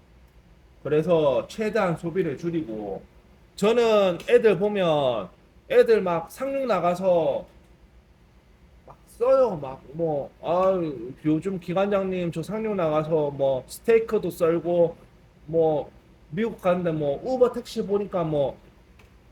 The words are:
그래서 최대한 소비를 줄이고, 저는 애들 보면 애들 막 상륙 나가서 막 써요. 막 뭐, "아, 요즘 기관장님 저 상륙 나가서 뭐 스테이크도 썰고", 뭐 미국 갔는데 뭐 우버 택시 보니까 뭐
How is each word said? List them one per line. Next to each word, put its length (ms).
그래서 640
최대한 480
소비를 420
줄이고, 640
저는 640
애들 300
보면 720
애들 320
막 280
상륙 360
나가서 800
막 100
써요. 520
막 220
뭐, 380
"아, 300
요즘 360
기관장님 720
저 100
상륙 340
나가서 560
뭐 360
스테이크도 600
썰고", 640
뭐 440
미국 300
갔는데 320
뭐 320
우버 280
택시 340
보니까 380
뭐 340